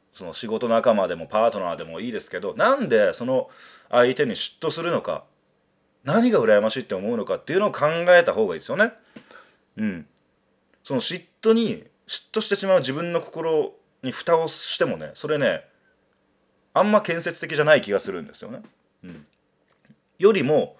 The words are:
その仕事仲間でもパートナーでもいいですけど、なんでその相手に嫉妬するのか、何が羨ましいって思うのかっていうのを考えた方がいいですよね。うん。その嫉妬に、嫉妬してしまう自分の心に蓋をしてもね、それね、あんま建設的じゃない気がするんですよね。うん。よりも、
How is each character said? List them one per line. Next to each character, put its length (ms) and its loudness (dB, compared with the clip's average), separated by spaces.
そ 120 -18
の 80 -12
仕 140 -10
事 220 -4
仲 260 4
間 140 0
で 60 -4
も 120 -12
パ 200 0
ー 40 4
ト 80 -8
ナ 140 -4
ー 40 -8
で 80 -12
も 160 -14
い 100 -8
い 20 -10
で 80 -8
す 100 -16
け 100 -8
ど、 140 -8
な 220 2
ん 120 -4
で 260 2
そ 100 -8
の 260 -2
相 240 4
手 120 0
に 60 -4
嫉 280 -8
妬 100 -4
す 120 -6
る 80 -4
の 120 -2
か、 220 -8
何 260 2
が 100 4
羨 200 6
ま 100 0
し 100 -6
い 20 -8
っ 20 -
て 100 -8
思 180 -4
う 40 -4
の 80 -4
か 120 -4
っ 80 -12
て 80 -8
い 40 2
う 20 4
の 100 2
を 40 -4
考 140 0
え 120 10
た 100 2
方 140 2
が 80 -4
い 40 -8
い 20 -12
で 60 -16
す 40 -8
よ 60 -4
ね。 160 2
う 80 -6
ん。 220 -6
そ 100 -8
の 60 -2
嫉 240 -6
妬 100 4
に、 320 0
嫉 260 -10
妬 100 -2
し 80 -4
て 60 0
し 100 -6
ま 100 4
う 40 6
自 120 -4
分 220 -6
の 80 0
心 500 -2
に 100 -6
蓋 240 0
を 100 0
し 320 -4
て 60 2
も 140 -4
ね、 160 -12
そ 120 -12
れ 120 -2
ね、 260 0
あ 80 4
ん 100 2
ま 80 6
建 220 -4
設 180 -6
的 160 -6
じ 60 2
ゃ 20 4
な 100 8
い 60 4
気 120 -6
が 60 2
す 140 -6
る 80 -6
ん 60 -14
で 80 -20
す 80 -18
よ 80 -16
ね。 100 -16
う 20 -18
ん。 200 -20
よ 140 6
り 100 2
も、 380 0